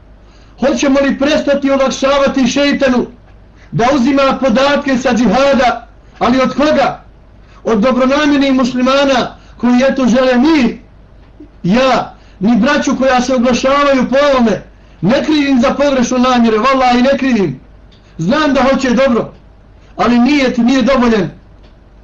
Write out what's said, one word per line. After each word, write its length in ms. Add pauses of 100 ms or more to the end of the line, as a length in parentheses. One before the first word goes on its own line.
(600)
Hoćemo 400
li 180
prestati 520
olakšavati 760
šeitanu 600 (640)
da 220
uzima 460
podatke 580
sa 160
džihada 760 (320)
ali 200
od 140
koga? 500 (600)
Od 140
dobronamjernih 720
muslimana 840 (200)
koji, 340
eto, 180
žele 280
mir. 400 (880)
Ja, 520 (260)
ni 160
braću 400
koja 240
se 140
oglašavaju 720
po 80 (160)
ovome, 300 (380)
ne 240
krivim 360
za 140
pogrešne 440
namjere, 400
vallahi, 440
ne 160
krivim. 420 (580)
Znam 360
da 80
hoće 280
dobro, 440 (600)
ali 220
nijet 400
nije 240
dovoljen. 480 (720)